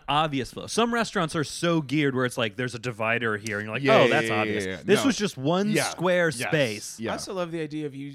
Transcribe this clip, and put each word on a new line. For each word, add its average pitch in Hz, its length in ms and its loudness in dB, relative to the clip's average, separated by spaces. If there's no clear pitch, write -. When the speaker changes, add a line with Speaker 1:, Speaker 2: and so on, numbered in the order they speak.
Speaker 1:
obvious 143 460 0
flow. - 140 -10
Some 233 260 2
restaurants 202 420 0
are 156 80 0
so 165 380 0
geared 139 320 0
where 127 120 2
it's 123 120 -2
like, 110 180 -2
there's 123 200 -4
a 117 40 -8
divider 113 580 0
here, 104 200 -6
and 104 80 -4
you're 107 80 -8
like, 127 80 -4
Speaker 2:
Yeah, 139 160 6
Speaker 1:
"Oh, 160 60 8
Speaker 2:
yeah, 131 60 6
Speaker 1:
that's 135 180 2
Speaker 2:
yeah, 110 80 0
yeah, 104 60 0
Speaker 1:
obvious." 107 260 -2
Speaker 2:
yeah. 92 180 -4
Speaker 1:
This 208 140 4
Speaker 2:
No. 233 80 2
Speaker 1:
was 247 100 2
just 196 220 -4
one 180 320 0
Speaker 2:
Yeah. 143 140 2
Speaker 1:
square 175 440 2
Speaker 2:
Yes. 120 200 -2
Speaker 1:
space. 117 500 0
Speaker 2:
Yeah. 110 100 -4
Speaker 3:
I 98 40 -2
also - 200 -8
love 175 160 -4
the 165 120 -6
idea 151 260 -6
of 135 80 -10
you, 139 200 -10